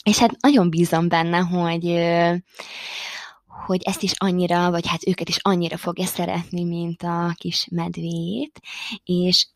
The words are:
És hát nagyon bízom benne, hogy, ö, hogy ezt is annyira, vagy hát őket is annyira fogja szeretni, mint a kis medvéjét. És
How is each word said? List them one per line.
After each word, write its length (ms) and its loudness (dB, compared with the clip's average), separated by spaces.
És 140 4
hát 240 2
nagyon 280 6
bízom 380 2
benne, 300 2
hogy, 500 0
ö, 460 2
hogy 180 0
ezt 200 -4
is 140 0
annyira, 540 2
vagy 160 -2
hát 200 -4
őket 220 0
is 120 -2
annyira 360 0
fogja 280 -4
szeretni, 580 -4
mint 400 -4
a 340 -2
kis 340 -4
medvéjét. 880 -6
És 520 2